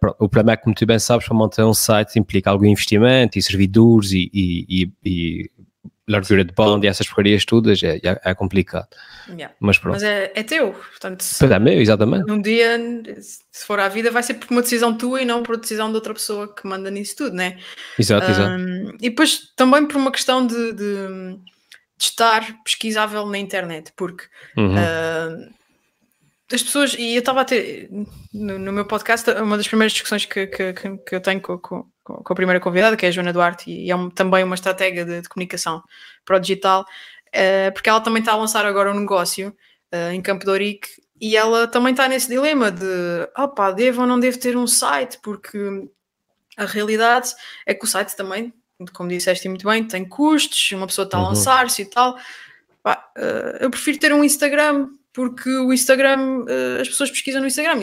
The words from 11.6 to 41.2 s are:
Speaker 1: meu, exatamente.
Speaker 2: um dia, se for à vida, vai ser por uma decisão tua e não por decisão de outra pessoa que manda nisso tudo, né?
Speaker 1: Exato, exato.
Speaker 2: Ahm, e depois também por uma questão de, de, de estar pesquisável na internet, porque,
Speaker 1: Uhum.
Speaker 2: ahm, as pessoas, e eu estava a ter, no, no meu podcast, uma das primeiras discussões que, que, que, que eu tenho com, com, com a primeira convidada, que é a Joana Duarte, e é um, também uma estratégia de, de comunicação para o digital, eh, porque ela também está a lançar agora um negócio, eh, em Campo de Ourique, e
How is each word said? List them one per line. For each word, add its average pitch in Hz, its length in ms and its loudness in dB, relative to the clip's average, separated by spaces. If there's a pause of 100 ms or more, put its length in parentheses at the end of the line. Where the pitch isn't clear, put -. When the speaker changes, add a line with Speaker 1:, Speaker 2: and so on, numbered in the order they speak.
Speaker 1:
meu, 156 200 4
exatamente. 110 520 4
Speaker 2:
um 214 100 0
dia, 233 340 2 (440)
se - 440 -20
for 208 140 -4
à 196 100 2
vida, 226 220 -2
vai 240 140 0
ser 240 100 -6
por - 160 -12
uma 240 100 2
decisão 240 320 0
tua 247 300 -4
e - 20 -2
não 233 200 -2
por 226 120 -4
decisão 220 340 -6
de 220 40 -4
outra 214 180 -6
pessoa 208 400 -8
que - 140 -14
manda 190 240 -8
nisso 202 260 -8
tudo, 226 200 -6
né? 185 200 -4 (400)
Speaker 1:
Exato, 101 320 2
exato. - 220 2
Speaker 2:
Ahm, 185 380 -4 (120)
e 240 80 -2
depois 277 300 2 (160)
também 269 320 4
por 294 120 -4
uma 269 120 0
questão 254 340 0
de, 233 280 -2
de, 202 240 -6 (100)
de 190 320 -12 (600)
estar 226 440 2 (200)
pesquisável 214 600 -4
na 202 120 -6
internet, 180 580 -8
porque, 175 280 -10 (320)
Speaker 1:
Uhum. 98 200 4
Speaker 2:
ahm, 165 720 -2 (1040)
as 247 100 -2
pessoas, 277 360 -2
e 233 160 -4
eu 247 60 0
estava 262 200 0
a 254 60 2
ter, 214 420 -4 (460)
no, 202 240 -8
no 196 140 -8
meu 202 120 -2
podcast, 220 460 0
uma 208 260 0
das 208 100 -2
primeiras 220 260 2
discussões - 340 -4
que, 190 220 -6
que, 190 260 -6
que, 196 240 -10
que - 160 -10
eu 185 60 -4
tenho 190 200 -2
com, 180 180 -8
com, - 280 -14 (180)
com - 280 -8
a 180 40 -4
primeira 180 240 2
convidada, 190 340 2
que 202 120 0
é - 20 2
a 170 40 2
Joana 175 200 -2
Duarte, 175 380 0
e 180 200 -6
é 180 60 0
um, 180 140 -6
também 185 340 2
uma 185 100 -4
estratégia 185 480 -2
de, 170 200 -8
de 170 80 -20
comunicação 175 520 -8 (440)
para 190 100 4
o - 20 4
digital, 190 460 0 (480)
eh, 190 380 2
porque - 180 -4
ela 220 140 4
também 226 180 0
está 220 120 0
a 214 40 2
lançar 214 300 0
agora 202 260 0
um 202 80 -4
negócio, 196 560 -2 (340)
eh, 170 220 -6
em 185 80 -6
Campo 185 240 -4
de 196 60 0
Ourique, 202 380 -2 (300)
e 220 200 0